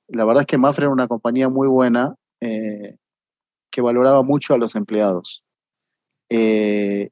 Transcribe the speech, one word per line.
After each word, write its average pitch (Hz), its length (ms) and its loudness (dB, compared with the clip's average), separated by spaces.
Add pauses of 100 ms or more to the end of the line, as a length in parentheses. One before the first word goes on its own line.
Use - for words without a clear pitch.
La 113 160 -2
verdad 120 180 4
es 143 40 -8
que 143 120 0
Mapfre 143 260 2
era 143 80 2
una 127 160 0
compañía 123 400 -2
muy 135 200 0
buena, 127 460 2 (260)
eh, 107 560 -8 (760)
que - 100 -6
valoraba 127 420 4
mucho 139 320 0
a 123 40 4
los 113 180 -2
empleados. 104 680 -2 (880)
Eh, 104 800 0